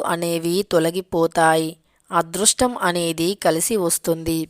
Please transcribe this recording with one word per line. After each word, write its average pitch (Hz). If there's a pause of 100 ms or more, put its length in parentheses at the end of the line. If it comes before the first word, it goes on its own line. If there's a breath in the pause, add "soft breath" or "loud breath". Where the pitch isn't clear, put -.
అనేవి 170 (140)
తొలగిపోతాయి. 165 (400)
అదృష్టం 180 (100)
అనేది 170 (160)
కలిసి 170
వస్తుంది. 165